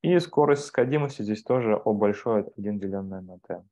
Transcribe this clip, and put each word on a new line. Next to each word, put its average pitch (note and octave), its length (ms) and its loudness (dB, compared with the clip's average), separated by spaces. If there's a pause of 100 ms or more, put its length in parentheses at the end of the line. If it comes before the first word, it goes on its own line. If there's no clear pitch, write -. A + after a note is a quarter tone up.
И F3 180 4
скорость D3 440 2
сходимости C3+ 580 -2
здесь G#2+ 220 -4
тоже A#2+ 320 2
о - 180 0
большой G#2 480 0
от - 160 -12
один, G#2 200 -6
деленное F#2+ 420 -6
на F#2 200 -18
т. F2+ 320 -12